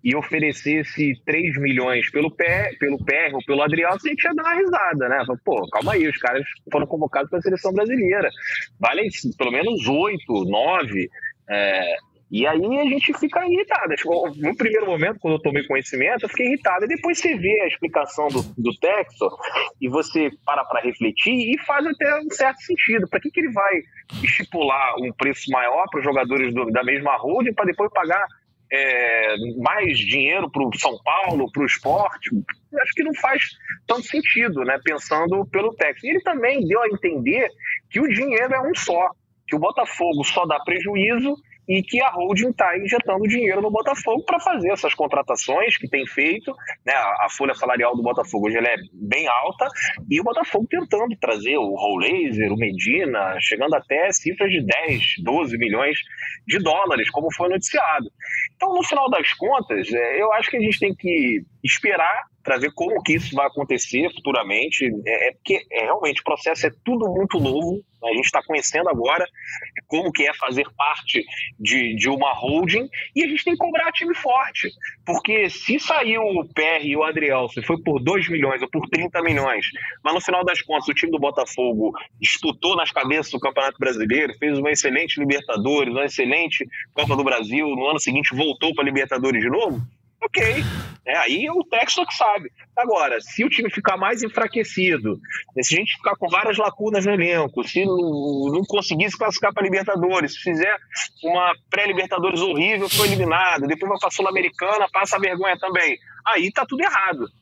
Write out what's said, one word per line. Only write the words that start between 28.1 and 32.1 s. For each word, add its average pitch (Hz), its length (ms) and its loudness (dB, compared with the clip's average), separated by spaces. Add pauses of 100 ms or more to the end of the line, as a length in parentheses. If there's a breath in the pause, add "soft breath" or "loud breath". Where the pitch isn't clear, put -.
é, 120 600 2 (240)
mais 165 400 0
dinheiro 139 500 0
pro 135 300 -2
São 123 240 0
Paulo, 160 480 0
pro 143 160 0
Sport? - 580 0 (560)